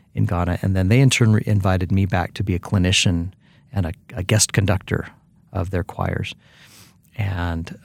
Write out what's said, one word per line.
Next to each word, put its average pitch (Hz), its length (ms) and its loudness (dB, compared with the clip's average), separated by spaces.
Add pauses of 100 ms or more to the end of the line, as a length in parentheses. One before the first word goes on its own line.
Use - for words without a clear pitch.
(140)
in 107 120 0
Ghana. 87 360 -2
And 98 140 0
then 92 120 2
they 120 140 4
in 135 80 6
turn 110 240 4
re-, 104 120 2
invited 95 460 0
me 95 140 2
back 90 300 -2
to - 80 -4
be 92 120 -2
a 85 40 -4
clinician 90 720 0 (420)
and 92 140 -2
a, 78 60 -8 (200)
a 92 100 -6
guest - 300 0
conductor - 540 0 (440)
of 92 200 -4
their 90 120 -2
choirs. 92 500 -6 (840)
And, 87 680 -4